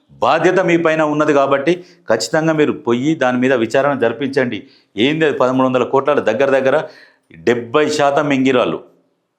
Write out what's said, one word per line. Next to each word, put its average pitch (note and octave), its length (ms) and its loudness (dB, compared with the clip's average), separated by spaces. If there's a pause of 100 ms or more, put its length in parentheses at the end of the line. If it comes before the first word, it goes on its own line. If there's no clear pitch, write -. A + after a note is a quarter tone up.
బాధ్యత E3 500 0
మీ E3+ 180 2
పైన D#3+ 240 0
ఉన్నది D3+ 320 0
కాబట్టి C#3 400 2 (360)
ఖచ్చితంగా D#3 440 -2
మీరు D3 180 2
పోయి B2+ 440 -2
దాని B2+ 220 -2
మీద C3 160 0
విచారణ C3+ 460 0
జరిపించండి. A#2+ 600 -2 (380)
ఏంది D3+ 280 0
అది C3+ 120 -2
పదమూడు C3 300 0
వందల B2+ 160 0
కోట్ల C3+ 360 0
దగ్గర A2+ 300 0
దగ్గర C3+ 340 2 (520)
డెబ్బై A#2 540 0
శాతం D3 380 0
మింగిరాళ్ళు B2+ 520 0 (600)